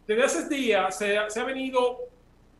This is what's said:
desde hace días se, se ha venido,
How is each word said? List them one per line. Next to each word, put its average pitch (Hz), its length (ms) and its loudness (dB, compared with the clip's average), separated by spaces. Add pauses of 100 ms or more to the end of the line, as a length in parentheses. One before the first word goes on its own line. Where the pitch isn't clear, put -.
desde 220 160 2
hace 302 260 0
días 208 500 2
se, 208 200 0 (120)
se 226 100 -6
ha 254 40 -2
venido, 262 540 0 (600)